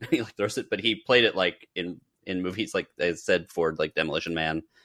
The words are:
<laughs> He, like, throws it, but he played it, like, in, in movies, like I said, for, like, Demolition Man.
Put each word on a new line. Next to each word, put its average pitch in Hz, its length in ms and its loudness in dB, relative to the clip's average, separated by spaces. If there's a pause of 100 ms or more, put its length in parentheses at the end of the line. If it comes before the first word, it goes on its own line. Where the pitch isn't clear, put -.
<laughs> - 100 -14
He, 135 120 2
like, - 140 -10
throws 104 220 -2
it, 120 120 -8
but 98 100 -2
he 110 160 0
played 123 260 4
it, 107 140 2
like, 90 400 0
in, 87 240 -6 (260)
in 92 160 -2
movies, 92 320 -4
like 90 140 -2 (120)
I 87 120 2
said, 85 360 0
for, 82 300 -2
like, 80 160 -2
Demolition 80 400 -2
Man. 80 300 -2 (200)